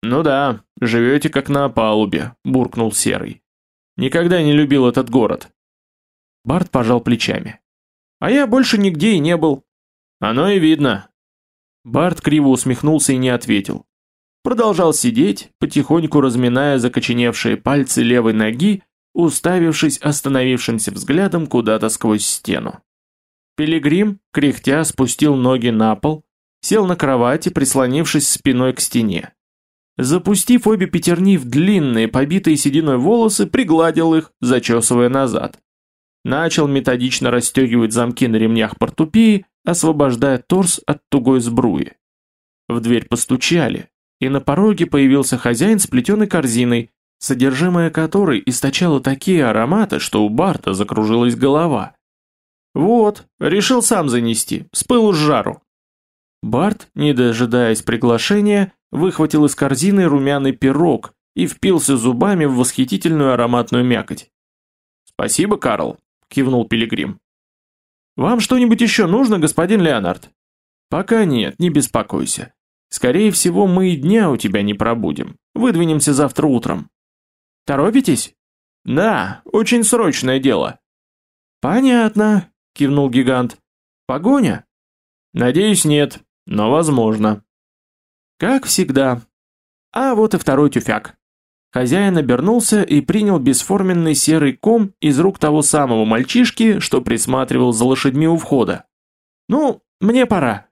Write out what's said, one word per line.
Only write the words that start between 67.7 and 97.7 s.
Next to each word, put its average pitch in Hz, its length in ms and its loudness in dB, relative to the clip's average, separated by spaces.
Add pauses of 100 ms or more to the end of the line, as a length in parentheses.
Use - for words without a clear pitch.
"Вам 214 240 0
что-нибудь 240 400 2
еще 214 260 2
нужно, 214 320 2
господин 170 420 0
Леонард?" 113 500 -2 (580)
"Пока 202 360 0
нет, 117 340 -2
не 175 100 2
беспокойся. - 840 -2 (360)
Скорее 185 420 0
всего, 185 360 0
мы 185 220 2
и 175 60 0
дня 180 340 2
у 127 80 0
тебя 101 240 -2
не 101 120 -2
пробудем. 104 640 -4 (160)
Выдвинемся 165 600 0
завтра 139 340 0
утром". - 420 -2 (760)
"Торопитесь?" 160 680 0 (480)
"Да, 131 640 -2
очень 233 380 0
срочное 143 560 0
дело". 110 400 -2 (800)
"Понятно", 214 920 2 (220)
кивнул 143 360 0
гигант. 123 480 0 (480)
"Погоня?" 170 600 0 (680)
"Надеюсь, 156 520 2
нет, 147 360 0 (240)
но 107 260 -2
возможно". 110 720 0 (960)
Как 262 280 -2
всегда. 135 560 0 (720)
А 262 200 0
вот 220 200 2
и - 40 0
второй 143 320 2
тюфяк. - 480 -4 (580)
Хозяин 175 420 0
обернулся 180 640 0
и 147 180 2
принял 202 380 0
бесформенный 170 760 0
серый 151 380 2
ком 220 480 0
из 143 180 2
рук 190 200 0
того 151 220 2
самого 131 440 0
мальчишки, 202 760 0
что - 220 -2
присматривал 127 720 0